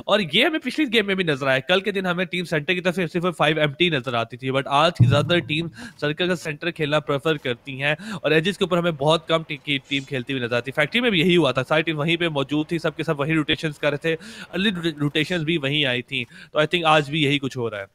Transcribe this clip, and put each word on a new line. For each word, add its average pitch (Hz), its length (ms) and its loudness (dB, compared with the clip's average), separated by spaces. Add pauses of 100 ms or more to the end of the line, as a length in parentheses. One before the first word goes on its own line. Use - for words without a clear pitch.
और 214 140 4
ये 185 240 2
हमें 311 140 0
पिछली 302 260 -2
गेम 214 200 0
में 196 120 -2
भी 190 60 0
नजर 143 240 0
आया, 131 120 4
कल 185 220 0
के 202 100 -4
दिन 190 140 -4
हमें 180 220 -2
team 180 180 -6
center 160 280 -2
की 180 80 -2
तरफ 170 140 0
से 180 120 -2
सिर्फ 170 180 -2
five 160 340 2
empty 151 300 2
नजर 127 260 -2
आती 117 220 -2
थी, 131 140 -4
but 135 160 0
आज 151 320 4
की 120 80 8
ज्यादातर 151 320 4
team 160 280 -4 (340)
सर्कल 151 260 -2
का 180 80 0
सेंटर 165 360 -6
खेलना 151 280 0
prefer 147 380 0
करती 131 400 -6
हैं 151 340 -2
और 151 220 0
edges 160 240 2
के 196 80 2
ऊपर 175 120 0
हमें 170 180 0
बहुत 151 340 2
कम 165 140 2
टी-, 147 220 -12
की 143 120 -2
टीम 139 260 -4
खेलती 135 300 -6
हुई 131 80 -2
नजर 120 140 -2
आती। 120 160 -2
Factory 151 300 0
में 247 100 2
भी 180 80 2
यही 180 160 4
हुआ 147 160 4
था, 127 120 0
सारी 160 200 2
टीम 160 120 -2
वहीं 160 220 0
पे 170 120 0
मौजूद 147 420 -2
थी, 170 80 -2
सबके 160 240 -4
सब 156 140 -2
वहीं 151 180 0
rotations 156 420 -2
कर 147 160 0
रहे 160 180 -2
थे, 160 80 -4 (340)
अर्ली 190 160 0
रोटे-, 165 300 -4
rotations 151 420 0
भी 160 160 0
वहीं 143 280 0
आई 123 160 0
थी, 127 240 -6 (280)
तो 151 60 2
I 151 80 4
think 170 180 -2
आज 156 240 4
भी 160 160 2
यही 143 120 2
कुछ 139 200 -4
हो 117 100 -4
रहा 104 140 -8
है। 98 140 -10